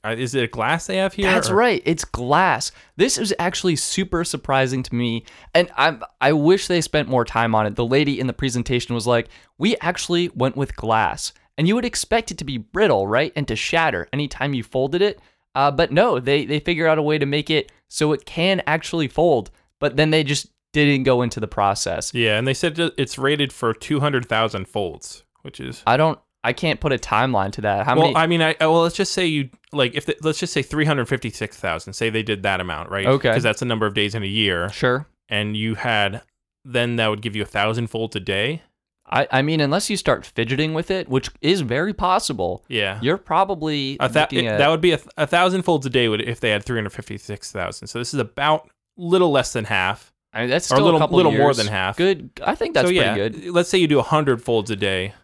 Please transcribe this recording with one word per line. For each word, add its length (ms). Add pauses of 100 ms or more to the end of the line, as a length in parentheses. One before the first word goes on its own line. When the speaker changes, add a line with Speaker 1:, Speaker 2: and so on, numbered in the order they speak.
Speaker 1:
uh, 140
is 160
it 100
a 40
glass 380
they 100
have 180
here, 160
Speaker 2:
That's 200
Speaker 1:
or 40
Speaker 2:
right. 300
It's 200
glass. 680 (240)
This 200
is 220
actually 380
super 480
surprising 580
to 120
me, 300 (300)
and 220
I, 220 (220)
I 120
wish 340
they 140
spent 280
more 160
time 300
on 120
it. 100
The 100
lady 340
in 60
the 60
presentation 640
was 120
like, 220 (280)
"We 220
actually 560
went 220
with 200
glass." 560 (240)
And 100
you 80
would 120
expect 440
it 80
to 60
be 140
brittle, 480
right? 280
And 140
to 80
shatter 560
anytime 400
you 100
folded 380
it. 200 (340)
Uh, 160
but 200
no, 300
they, 240
they 160
figure 260
out 120
a 40
way 140
to 80
make 240
it 240 (160)
so 240
it 140
can 400
actually 420
fold, 420 (300)
but 160
then 140
they 120
just 260 (260)
didn't 300
go 180
into 180
the 80
process. 640
Speaker 1:
Yeah, 240
and 100
they 60
said 220
that 240
it's 180
rated 380
for 180
two 280
hundred 280
thousand 400
folds, 560 (160)
which 180
is 280
Speaker 2:
I 100
don't, 220 (260)
I 80
can't 260
put 140
a 60
timeline 540
to 100
that. 240
How 100
Speaker 1:
Well, 120
Speaker 2:
many 80
Speaker 1:
I 100
mean, 160
I, 80 (100)
I, 60
well, 160
let's 140
just 180
say 100
you, 240 (240)
like, 220
if 100
the, 160
let's 180
just 140
say 80
three 240
hundred 220
fifty-six 500
thousand. 380
Say 160
they 120
did 200
that 180
amount, 300
right? 160
Speaker 2:
Okay. 260
Speaker 1:
'Cause 100
that's 180
the 60
number 200
of 80
days 200
in 80
a 40
year. 420
Speaker 2:
Sure. 380 (240)
Speaker 1:
And 260
you 200
had, 440 (460)
then 300
that 120
would 140
give 120
you 80
a 40
thousand 400
folds 280
a 60
day. 400 (480)
Speaker 2:
I, 220
I 120
mean, 180
unless 280
you 80
start 300
fidgeting 480
with 160
it, 180
which 220 (100)
is 200
very 340
possible, 720
Speaker 1:
Yeah. 320
Speaker 2:
you're 160
probably 840
Speaker 1:
A 80
thou-, 140
Speaker 2:
looking 240
Speaker 1:
it, 20
Speaker 2:
at 100
Speaker 1:
that 100
would 120
be 100
a 60
th-, 200
a 120
thousand 340
folds 240
a 40
day 180
would, 120
if 200
they 100
had 140
three 120
hundred 140
fifty-six 600
thousand. 340
So 140
this 120
is 60
about 500 (280)
little 340
less 220
than 120
half. 480 (200)
Speaker 2:
I 80
mean, 100
that's 220
Speaker 1:
Or 20
a 40
Speaker 2:
still 80
Speaker 1:
little, 120
Speaker 2:
a 60
couple 140
Speaker 1:
little 120
more 200
Speaker 2:
years. 80
Speaker 1:
than 100
half. 280
Speaker 2:
Good. 340 (140)
I 120
think 180
that's 140
Speaker 1:
So, 40
Speaker 2:
pretty 60
Speaker 1:
yeah, 160
Speaker 2:
good. 360
Speaker 1:
let's 180
say 100
you 80
do 140
a 20
hundred 400
folds 300
a 40
day. 480